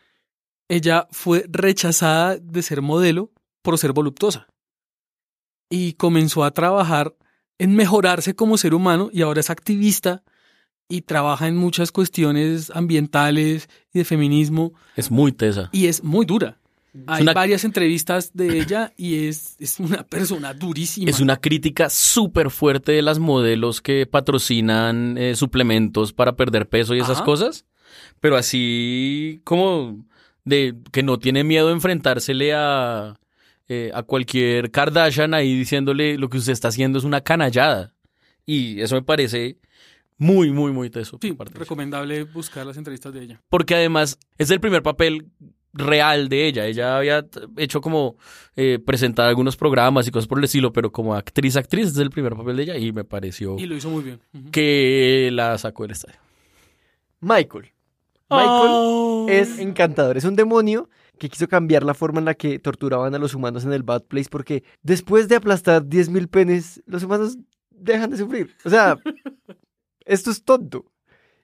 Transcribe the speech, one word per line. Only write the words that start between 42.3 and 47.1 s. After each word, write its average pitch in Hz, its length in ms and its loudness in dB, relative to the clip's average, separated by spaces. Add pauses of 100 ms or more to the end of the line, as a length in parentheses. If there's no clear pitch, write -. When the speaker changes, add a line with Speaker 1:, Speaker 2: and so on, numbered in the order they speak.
Speaker 1:
las 139 120 -16
entrevistas 139 340 -16
de 131 100 -16
ella. 117 280 -20
Speaker 2:
Porque 170 260 2
además 160 420 2 (200)
es 151 120 2
el 190 80 4
primer 185 240 2
papel 156 480 0 (440)
real 147 560 2
de 139 160 2
ella. 117 200 -2
Ella 120 300 -2
había 147 320 0